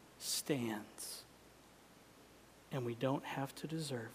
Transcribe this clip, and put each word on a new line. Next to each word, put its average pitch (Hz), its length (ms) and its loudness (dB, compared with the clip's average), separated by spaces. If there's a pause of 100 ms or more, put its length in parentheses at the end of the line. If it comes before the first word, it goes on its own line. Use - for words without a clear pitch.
(180)
stands. - 1080 0 (1500)
And 127 140 2
we 120 80 2
don't 131 300 4
have 139 320 0
to - 100 -4
deserve 139 480 -2